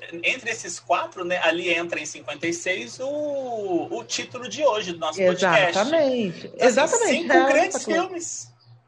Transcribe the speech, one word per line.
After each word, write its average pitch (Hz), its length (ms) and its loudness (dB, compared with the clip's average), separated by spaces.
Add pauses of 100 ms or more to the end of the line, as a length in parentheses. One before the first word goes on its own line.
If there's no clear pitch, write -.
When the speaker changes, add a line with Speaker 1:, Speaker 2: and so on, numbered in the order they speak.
(120)
Speaker 1:
entre 185 380 -4
esses - 280 -8
quatro, - 460 -2
né, 180 180 0
ali 170 320 2
entra 170 260 -2
em 151 60 -10
cinquenta 147 400 -8
e 170 80 0
seis 226 460 -6
o, 262 880 -4
o 233 140 -8
título - 440 -8
de 269 140 -6
hoje 214 300 2
do 170 60 -8
nosso 165 200 -4
podcast. 180 520 4
Speaker 2:
Exatamente. 247 760 0
Speaker 1:
Então, - 100 -16
assim, - 100 4
Speaker 2:
Exatamente. 320 560 4
Speaker 1:
cinco 269 100 0
Speaker 2:
É, 269 160 8
Speaker 1:
grandes 330 260 4
Speaker 2:
essa - 100 -6
coisa. 320 180 0
Speaker 1:
filmes. 359 500 -10 (340)